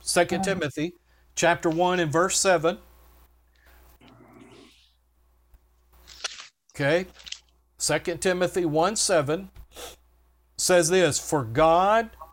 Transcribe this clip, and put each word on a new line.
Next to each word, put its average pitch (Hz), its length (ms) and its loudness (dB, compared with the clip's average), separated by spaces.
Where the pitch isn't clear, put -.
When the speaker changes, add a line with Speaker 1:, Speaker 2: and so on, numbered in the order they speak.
Speaker 1:
Second 180 400 0
Speaker 2:
Yeah. 190 140 -2
Speaker 1:
Timothy 160 400 -6
chapter 170 340 2
one 180 300 0
and 160 100 -2
verse 175 260 0
seven. 175 420 2
Okay, 156 300 0
Second 160 460 -4
Timothy 180 420 0
one 170 320 0
seven 170 540 -2
says 175 320 2
this, 175 300 2
"For 143 260 -4
God 170 640 2